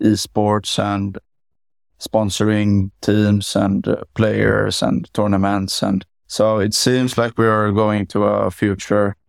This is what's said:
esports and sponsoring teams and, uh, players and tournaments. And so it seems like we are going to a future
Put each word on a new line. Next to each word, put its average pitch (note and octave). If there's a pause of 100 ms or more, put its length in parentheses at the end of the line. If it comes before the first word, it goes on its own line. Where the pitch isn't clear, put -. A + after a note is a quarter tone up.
esports G#2
and G2+ (800)
sponsoring G#2 (100)
teams G#2
and, G2
uh, A2 (180)
players G#2+
and -
tournaments. G2
And G2 (220)
so A2
it G#2
seems B2+
like A#2
we A2+
are G#2+
going G#2
to G#2
a G#2
future G2+ (120)